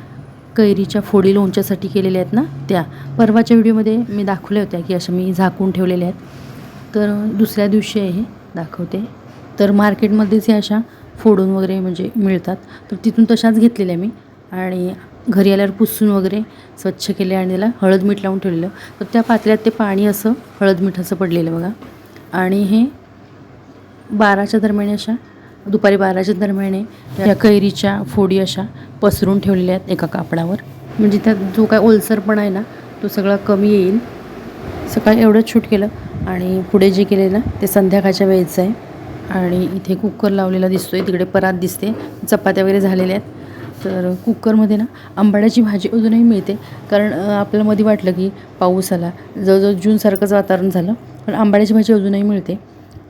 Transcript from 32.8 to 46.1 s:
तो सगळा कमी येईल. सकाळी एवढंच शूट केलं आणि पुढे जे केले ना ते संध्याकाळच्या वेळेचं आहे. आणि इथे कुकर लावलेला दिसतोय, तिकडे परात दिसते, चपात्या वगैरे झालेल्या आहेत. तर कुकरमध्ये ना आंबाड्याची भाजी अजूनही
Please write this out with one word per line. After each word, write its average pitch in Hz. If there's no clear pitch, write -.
तो 208
सगळा 196
कमी 202
येईल. 202
सकाळी 214
एवढंच 220
शूट 226
केलं 208
आणि 185
पुढे 196
जे 190
केले 190
ना 190
ते 208
संध्याकाळच्या 190
वेळेचं 185
आहे. 208
आणि 180
इथे 190
कुकर 202
लावलेला 185
दिसतोय, 185
तिकडे 180
परात 190
दिसते, 185
चपात्या 190
वगैरे 196
झालेल्या 190
आहेत. -
तर 185
कुकरमध्ये 220
ना 214
आंबाड्याची 208
भाजी 202
अजूनही 226